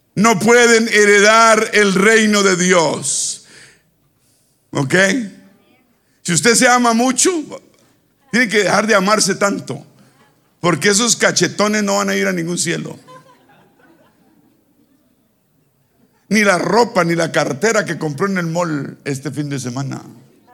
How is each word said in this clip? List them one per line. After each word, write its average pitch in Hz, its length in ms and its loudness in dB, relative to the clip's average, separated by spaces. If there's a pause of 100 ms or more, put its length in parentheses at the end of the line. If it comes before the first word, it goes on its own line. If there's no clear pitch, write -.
(160)
no 220 240 2
pueden 233 480 4
heredar 214 840 4
el 202 200 2
reino 208 480 2
de 196 140 2
Dios". 170 880 -2 (1300)
¿Ok? 139 240 -2 (1300)
Si 175 100 -4
usted 226 220 2
se 240 120 2
ama 240 260 2
mucho, 247 380 0 (1000)
tiene 233 180 0
que 208 140 0
dejar 190 240 0
de 214 80 2
amarse 196 400 0
tanto, 190 500 -6 (760)
porque 170 300 0
esos 214 260 0
cachetones 208 680 -2
no 196 140 -2
van 202 120 -4
a 196 60 -4
ir 196 100 -2
a 190 80 -4
ningún 170 240 -6
cielo. - 400 -8 (3250)
Ni 208 160 2
la 190 120 2
ropa, 190 460 0
ni 170 100 0
la 165 160 -2
cartera 156 540 -2
que 165 140 -8
compró 156 280 -6
en 196 120 -4
el 170 100 -4
mall 160 560 -6
este 139 280 -8
fin 143 180 -8
de 139 100 -6
semana 131 420 -10 (520)